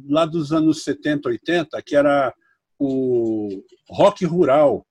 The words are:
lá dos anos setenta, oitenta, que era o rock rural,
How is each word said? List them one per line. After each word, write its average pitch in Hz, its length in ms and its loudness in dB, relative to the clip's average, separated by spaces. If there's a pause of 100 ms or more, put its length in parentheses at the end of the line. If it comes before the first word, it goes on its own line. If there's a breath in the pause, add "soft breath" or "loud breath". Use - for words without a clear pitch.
lá 160 160 2
dos 156 260 -4
anos 156 320 0
setenta, 143 460 -4
oitenta, 160 560 -4
que - 100 -4
era 143 380 2 (460)
o 117 840 -2 (260)
rock 185 380 2
rural, 147 640 2